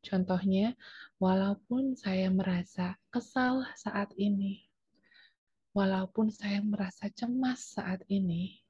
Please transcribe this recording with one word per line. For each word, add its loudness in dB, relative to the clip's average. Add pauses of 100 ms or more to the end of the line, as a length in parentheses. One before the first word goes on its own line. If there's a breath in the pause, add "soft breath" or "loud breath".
Contohnya, 2 (400 loud breath)
"Walaupun 0
saya 0
merasa 0
kesal 0
saat -6
ini, 0 (1040 soft breath)
walaupun 2
saya -2
merasa -4
cemas -4
saat -6
ini -2